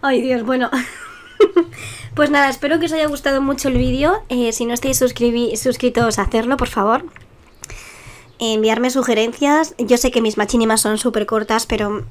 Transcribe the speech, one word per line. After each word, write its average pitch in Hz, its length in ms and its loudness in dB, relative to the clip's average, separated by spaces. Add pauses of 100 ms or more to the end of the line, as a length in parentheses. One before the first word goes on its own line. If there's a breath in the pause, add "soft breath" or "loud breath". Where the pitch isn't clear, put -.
Ay, 262 200 2
Dios, 247 220 -2
bueno. 254 320 0
<laughs> 254 40 0 (1400 loud breath)
Pues 294 160 2
nada, 285 180 4
espero 285 300 0
que 330 80 0
os 311 60 -2
haya 311 120 0
gustado 277 360 -2
mucho 277 260 -2
el 254 100 0
vídeo. 277 520 2
Eh, 240 220 0
si 233 140 -4
no 240 80 -2
estáis 262 260 -2
suscribi-, 240 560 0
suscritos, 240 640 0
hacerlo, 233 400 0
por 247 100 -2
favor. 226 380 0 (1300 loud breath)
Enviarme 220 520 0
sugerencias. 254 880 2
Yo 240 180 4
sé 247 140 0
que 233 100 2
mis 220 160 0
machinimas 226 440 2
son 214 180 0
súper 214 260 0
cortas, 220 400 -2
pero, 208 460 -4